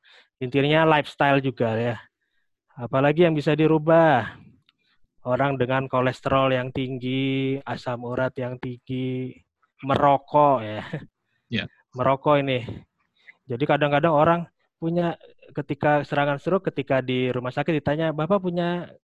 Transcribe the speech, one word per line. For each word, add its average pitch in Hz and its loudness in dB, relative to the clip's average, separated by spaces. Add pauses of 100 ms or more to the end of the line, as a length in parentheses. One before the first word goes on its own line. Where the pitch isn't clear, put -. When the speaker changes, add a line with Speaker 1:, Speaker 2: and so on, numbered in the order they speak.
(360)
Speaker 1:
Intinya 139 2
lifestyle 143 2
juga, 123 -2
ya. 113 -2 (800)
Apalagi 139 2
yang 165 4
bisa 151 0
dirubah? 156 4 (960)
Orang 135 0
dengan 131 -2
kolesterol 131 0
yang 127 -2
tinggi, 131 -4
asam 120 -8
urat 127 -4
yang 127 -8
tinggi, 127 -8 (480)
merokok, 139 2
ya. 107 -8 (640)
Speaker 2:
Ya. 113 -4 (320)
Speaker 1:
Merokok 139 2
ini. 131 -2 (880)
Jadi 123 -4
kadang-kadang 147 2
orang 160 4 (360)
punya, 170 -4 (400)
ketika 147 0
serangan 143 -2
stroke, 175 -2
ketika 135 -2
di 127 -2
rumah 123 -6
sakit 147 -4
ditanya, 156 -2
"Bapak 156 0
punya 175 -4 (120)